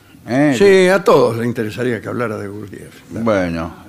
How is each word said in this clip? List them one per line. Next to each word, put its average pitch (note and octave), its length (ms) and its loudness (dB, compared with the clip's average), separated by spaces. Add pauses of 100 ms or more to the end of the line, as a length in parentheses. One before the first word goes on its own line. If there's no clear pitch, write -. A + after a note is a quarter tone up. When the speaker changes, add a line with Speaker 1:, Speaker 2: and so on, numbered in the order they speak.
(280)
Speaker 1:
¿Eh? C#3 300 0
Speaker 2:
Sí, F#3+ 320 6
a F#3+ 140 2
todos A#2+ 340 4
les A#2 80 -4
interesaría A#2 560 -4
que - 60 -12
hablara A2 320 -6
de G2+ 80 -10
Gurdjieff, - 540 -16 (100)
claro. A2 140 -8
Speaker 1:
Bueno, E2+ 500 -2 (140)